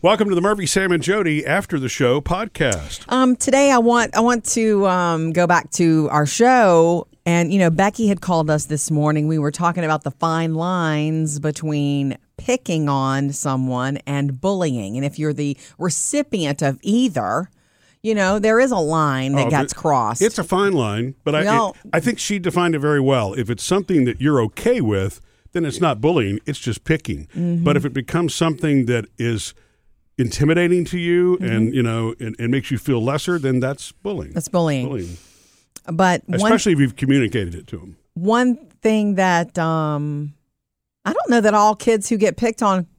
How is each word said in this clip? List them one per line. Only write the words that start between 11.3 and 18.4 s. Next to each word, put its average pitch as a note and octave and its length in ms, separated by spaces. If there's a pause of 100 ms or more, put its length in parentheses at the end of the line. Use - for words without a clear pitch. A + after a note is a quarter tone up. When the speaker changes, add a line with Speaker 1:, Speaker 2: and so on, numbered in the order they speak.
Speaker 2:
between C#3+ 800 (200)
picking E3+ 520
on C#3 420
someone C3 640 (100)
and C#3 340
bullying. C#3+ 560
And C#3 80
if C#3+ 140
you're D3+ 140
the C#3+ 220 (220)
recipient F3 840
of C3+ 180
either, F3 680 (500)
you A3 140
know, G3+ 240
there A3 200